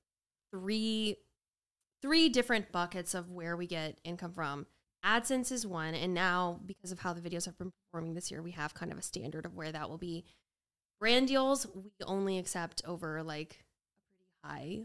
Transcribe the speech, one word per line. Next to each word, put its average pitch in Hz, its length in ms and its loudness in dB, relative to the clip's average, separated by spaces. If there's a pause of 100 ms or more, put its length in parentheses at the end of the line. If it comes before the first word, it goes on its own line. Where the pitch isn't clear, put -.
(520)
three, 214 640 0 (840)
three 320 260 8
different 240 440 4
buckets 175 420 0
of 180 160 -4
where 170 260 -4
we 175 100 -2
get 160 380 -4
income 175 280 -6
from. 143 340 -4 (380)
AdSense 240 460 4
is 233 160 -2
one, 165 280 -2
and 170 180 0
now 180 540 2
because 185 260 -10
of 175 80 -8
how 180 120 -2
the 170 80 -6
videos 170 260 -4
have 170 100 -10
been 185 160 -8 (120)
performing 165 300 -6
this 175 160 -6
year, 160 120 -8
we 175 100 -8
have 151 220 -6
kind 170 180 -6
of - 60 -10
a - 40 -12
standard 156 440 -6
of 170 80 -10
where 156 180 -6
that 151 160 -6
will 160 100 -8
be. 175 260 -6 (760)
Brand 247 280 6
deals, 269 400 4
we 190 220 -14 (140)
only 196 340 2
accept 175 460 -4
over, 160 380 -4
like, 156 420 -8
a - 480 -20
pretty - 160 -20 (160)
high 151 400 -8